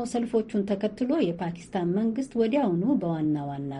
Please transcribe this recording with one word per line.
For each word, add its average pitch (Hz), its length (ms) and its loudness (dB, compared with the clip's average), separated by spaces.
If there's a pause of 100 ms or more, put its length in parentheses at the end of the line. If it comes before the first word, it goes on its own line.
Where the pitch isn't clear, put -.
ሰልፎቹን 226 580 0
ተከትሎ 214 460 -2 (100)
የፓኪስታን 170 680 -2
መንግስት 226 440 0
ወዲያውኑ 220 500 2 (120)
በዋና 160 480 0
ዋና 139 360 -6